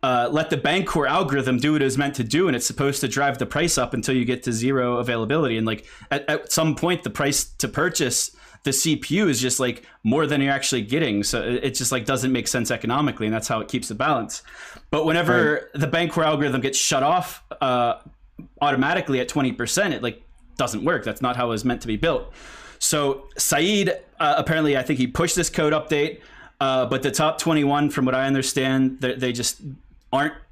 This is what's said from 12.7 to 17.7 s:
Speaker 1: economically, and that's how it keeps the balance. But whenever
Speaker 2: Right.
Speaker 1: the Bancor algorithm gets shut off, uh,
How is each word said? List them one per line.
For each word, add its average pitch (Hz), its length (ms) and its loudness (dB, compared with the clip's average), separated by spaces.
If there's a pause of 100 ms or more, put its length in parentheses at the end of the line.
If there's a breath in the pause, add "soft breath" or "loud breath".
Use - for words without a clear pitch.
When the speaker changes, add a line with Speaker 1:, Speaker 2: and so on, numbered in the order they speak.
Speaker 1:
economically, 117 560 -2
and 110 80 0
that's 110 140 -4
how 110 120 -2
it - 80 -10
keeps - 200 -4
the 110 60 -8
balance. 127 480 -2 (480 loud breath)
But 156 160 0
whenever 160 680 2
Speaker 2:
Right. 147 60 -4
Speaker 1:
the 156 60 2
Bancor 165 380 0
algorithm 143 360 2
gets 135 180 -2
shut 135 240 2
off, 180 400 0 (200)
uh, 123 320 2 (680)